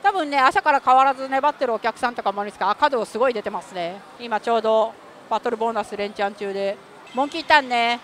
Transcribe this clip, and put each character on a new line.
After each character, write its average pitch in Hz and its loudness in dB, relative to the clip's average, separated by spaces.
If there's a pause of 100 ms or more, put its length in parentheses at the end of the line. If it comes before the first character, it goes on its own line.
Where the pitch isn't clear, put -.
多 392 4
分 349 -4
ね、 285 0
朝 269 4
か 311 2
ら 277 4
変 254 4
わ 262 6
ら 269 4
ず 262 -6
粘 269 0
っ 285 -2
て 269 -2
る 233 -2
お 214 -4
客 226 -4
さ 247 -2
ん 240 -8
と 226 -8
か 202 0
も 202 -6
い - -4
る 208 -10
ん - -20
で - -20
す - -20
が、 190 2
あ、 208 0
角 277 0
す - -8
ご 254 2
い 254 -2
出 208 -6
て 214 -6
ま 190 -8
す - -20
ね。 180 -6 (200)
今 233 -4
ち 226 -4
ょ 233 2
う 220 0
ど 220 2 (360)
バ 220 -2
ト 247 -4
ル 226 -4
ボ 226 -2
ー - -2
ナ 214 -2
ス 208 -10
連 202 -6
チ 208 -4
ャ 196 -2
ン 202 -10
中 196 -8
で。 196 -4 (360)
モ 262 0
ン 285 -10
キ 330 -6
ー 294 -10
タ 320 6
ー 294 6
ン 262 -10
ね。 240 0